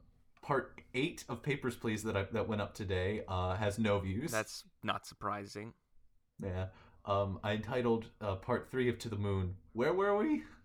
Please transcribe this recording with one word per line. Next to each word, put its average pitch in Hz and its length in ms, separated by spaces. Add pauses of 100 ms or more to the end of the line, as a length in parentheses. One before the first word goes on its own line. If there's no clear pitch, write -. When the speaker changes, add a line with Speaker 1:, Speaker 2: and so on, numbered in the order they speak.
(420)
Speaker 1:
Part - 380 (140)
Eight 143 340
of 120 160
Papers, 135 320
Please 107 280
that 107 120
I, 98 160
that 107 160
went 104 140
up 98 120
today, 95 540
uh, 92 280
has 104 220
no 104 220
views. 95 320
Speaker 2:
That's - 320 (180)
not 101 240
surprising. 104 680 (680)
Speaker 1:
Yeah. 92 260 (360)
Um, 98 400
I 104 80
entitled, 113 540 (160)
uh, 101 140
Part - 360
Three 127 160
of 120 120
To 117 100
the 107 80
Moon, 98 400 (160)
Where 135 200
Were 202 220
We? 294 280 (220)